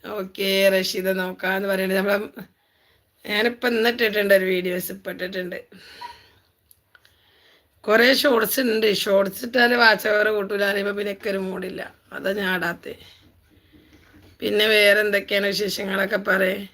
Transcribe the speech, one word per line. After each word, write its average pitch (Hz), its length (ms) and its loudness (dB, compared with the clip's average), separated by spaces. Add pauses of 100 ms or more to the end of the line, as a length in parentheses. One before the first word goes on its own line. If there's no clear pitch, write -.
(180)
ഓക്കെ 196 280 -6 (280)
റഷീദ, 190 340 0 (120)
നോക്കാം 185 360 -4
എന്ന് 196 160 -4
പറയുന്നുണ്ട്. 190 280 0 (100)
നമ്മളെ 190 340 -4 (880)
ഞാനിപ്പോ 233 420 -2
ഇന്ന് 226 200 2
ഇട്ടിട്ടുണ്ട് 214 440 2
ഒരു 185 160 2
വീഡിയോസ്, 180 420 -4
ഇപ്പൊ 196 200 -14
ഇട്ടിട്ടുണ്ട്. 180 440 -8 (2250)
കുറേ 226 200 4 (160)
ഷോർട്സ് 240 460 2
ഉണ്ട്. 220 200 0 (140)
ഷോർട്സ് 196 460 0
ഇട്ടാല് 240 340 2
വാച്ച് 214 300 4
അവർ 208 240 2
കൂട്ടൂല 202 340 -2
അറിയുമ്പോ 202 300 -2
പിന്നെ - 160 -4
ഒക്കെ 208 180 -8
ഒരു 196 140 -4
മൂഡില്ല. 185 340 -10 (320)
അതാ - 260 -4
ഞാൻ 185 200 -2
ഇടാത്തെ. 170 340 -6 (1500)
പിന്നെ 208 240 0 (120)
വേറെ 208 300 6
എന്തൊക്കെയാണ് 202 480 0
വിശേഷങ്ങളൊക്കെ 196 760 -4
പറയ്. 190 280 0 (160)